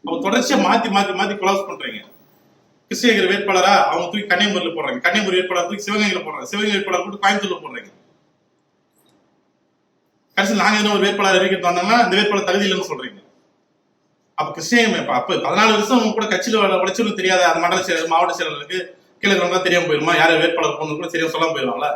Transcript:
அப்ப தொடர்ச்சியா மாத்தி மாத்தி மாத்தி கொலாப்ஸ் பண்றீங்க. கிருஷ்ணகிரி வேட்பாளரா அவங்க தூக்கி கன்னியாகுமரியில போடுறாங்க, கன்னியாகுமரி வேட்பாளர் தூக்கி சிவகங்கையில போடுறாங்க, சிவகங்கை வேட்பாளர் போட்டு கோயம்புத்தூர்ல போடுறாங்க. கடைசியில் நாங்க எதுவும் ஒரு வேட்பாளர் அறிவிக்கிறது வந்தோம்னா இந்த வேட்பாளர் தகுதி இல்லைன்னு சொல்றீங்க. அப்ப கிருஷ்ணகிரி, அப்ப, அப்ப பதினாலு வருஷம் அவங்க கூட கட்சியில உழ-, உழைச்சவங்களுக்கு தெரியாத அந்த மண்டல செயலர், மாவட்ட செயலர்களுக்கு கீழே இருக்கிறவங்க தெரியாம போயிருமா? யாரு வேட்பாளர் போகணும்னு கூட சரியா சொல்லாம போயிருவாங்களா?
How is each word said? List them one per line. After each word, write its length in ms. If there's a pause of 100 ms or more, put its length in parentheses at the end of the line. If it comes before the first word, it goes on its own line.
அப்ப 180
தொடர்ச்சியா 380
மாத்தி 300
மாத்தி 240
மாத்தி 220
கொலாப்ஸ் 320
பண்றீங்க. 320 (920)
கிருஷ்ணகிரி 360
வேட்பாளரா 460 (100)
அவங்க 220
தூக்கி 220
கன்னியாகுமரியில 460
போடுறாங்க, 280
கன்னியாகுமரி 360
வேட்பாளர் 300
தூக்கி 180
சிவகங்கையில 360
போடுறாங்க, 260
சிவகங்கை 280
வேட்பாளர் 280
போட்டு 180
கோயம்புத்தூர்ல 360
போடுறாங்க. 340 (2500)
கடைசியில் 260
நாங்க 140
எதுவும் 180
ஒரு 100
வேட்பாளர் 300
அறிவிக்கிறது 320
வந்தோம்னா 340
இந்த 140
வேட்பாளர் 320
தகுதி 180
இல்லைன்னு 240
சொல்றீங்க. 300 (1160)
அப்ப 140
கிருஷ்ணகிரி, 480
அப்ப, 140
அப்ப 240
பதினாலு 340
வருஷம் 260
அவங்க 160
கூட 140
கட்சியில 320
உழ-, 200
உழைச்சவங்களுக்கு 420
தெரியாத 240
அந்த 140
மண்டல 240
செயலர், 280
மாவட்ட 220
செயலர்களுக்கு 440 (380)
கீழே 160
இருக்கிறவங்க 300
தெரியாம 260
போயிருமா? 280
யாரு 240
வேட்பாளர் 380
போகணும்னு 220
கூட 100
சரியா 200
சொல்லாம 240
போயிருவாங்களா? 420